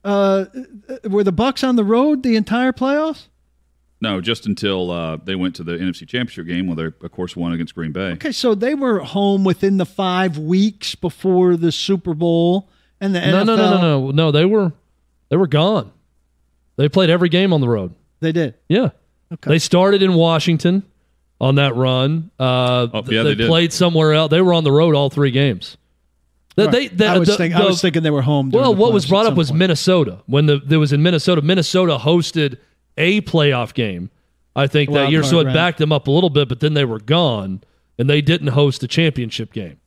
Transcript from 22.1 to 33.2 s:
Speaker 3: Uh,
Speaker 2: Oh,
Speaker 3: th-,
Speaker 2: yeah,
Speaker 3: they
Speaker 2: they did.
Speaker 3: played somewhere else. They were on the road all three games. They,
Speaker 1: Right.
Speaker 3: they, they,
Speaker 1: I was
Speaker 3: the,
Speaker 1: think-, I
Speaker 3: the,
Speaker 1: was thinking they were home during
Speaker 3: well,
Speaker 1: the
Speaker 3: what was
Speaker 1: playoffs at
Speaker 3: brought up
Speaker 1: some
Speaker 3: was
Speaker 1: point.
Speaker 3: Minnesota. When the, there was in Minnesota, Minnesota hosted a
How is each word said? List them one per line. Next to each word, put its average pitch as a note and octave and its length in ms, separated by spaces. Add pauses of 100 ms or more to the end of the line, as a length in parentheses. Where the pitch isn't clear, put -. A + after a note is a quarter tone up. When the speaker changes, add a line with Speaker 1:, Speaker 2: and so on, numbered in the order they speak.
Speaker 3:
Uh, B2 560
Speaker 2:
Oh, G#2+ 80
Speaker 3:
th-, B2 120
Speaker 2:
yeah, A2+ 100
Speaker 3:
they D3 60
Speaker 2:
they C#3+ 60
did. A2+ 120
Speaker 3:
played E3 240
somewhere D#3+ 420
else. D#3 160
They E3 120
were F3+ 120
on E3 120
the C#3 80
road D#3 200
all C#3 160
three C#3 220
games. B2+ 460 (800)
They, G#3 80
Speaker 1:
Right. G3+ 80
Speaker 3:
they, B3+ 160
they, F#3+ 180
Speaker 1:
I F#3 100
was E3+ 120
Speaker 3:
the, - 80
Speaker 1:
think-, E3 180
I F3 60
Speaker 3:
the, G3 60
Speaker 1:
was F#3 140
thinking E3 220
they D#3 60
were C#3+ 120
home C3+ 280
during A3+ 120
Speaker 3:
well, B3+ 120
Speaker 1:
the G3 80
Speaker 3:
what A3+ 100
was G3 140
Speaker 1:
playoffs - 20
at - 20
Speaker 3:
brought G3+ 180
up G3+ 40
Speaker 1:
some - 60
Speaker 3:
was D#3 120
Speaker 1:
point. D#3 100
Speaker 3:
Minnesota. F3 680
When C#3 220
the, C#3+ 100
there C#3 220
was C#3+ 120
in D3 100
Minnesota, E3+ 400
Minnesota F3 560
hosted D3+ 600 (400)
a F#3 240